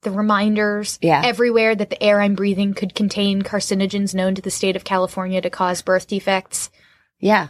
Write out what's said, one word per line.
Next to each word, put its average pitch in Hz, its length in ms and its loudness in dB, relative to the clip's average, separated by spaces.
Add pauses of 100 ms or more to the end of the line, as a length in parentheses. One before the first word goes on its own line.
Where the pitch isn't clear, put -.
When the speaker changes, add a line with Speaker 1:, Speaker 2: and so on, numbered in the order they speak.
Speaker 1:
the 214 100 -4
reminders 208 880 0
Speaker 2:
Yeah. 156 240 4
Speaker 1:
everywhere 226 500 4
that 208 140 -4
the - 140 -6
air 208 180 4
I'm 202 140 2
breathing 202 380 0
could 196 200 -6
contain 202 480 0
carcinogens 196 720 -2
known 190 220 0
to 190 60 -8
the 190 100 -6
state 190 240 -2
of 185 80 -8
California 185 580 -2
to 180 80 -2
cause 180 320 -2
birth 185 260 0
defects. - 640 -4 (500)
Speaker 2:
Yeah. 190 300 2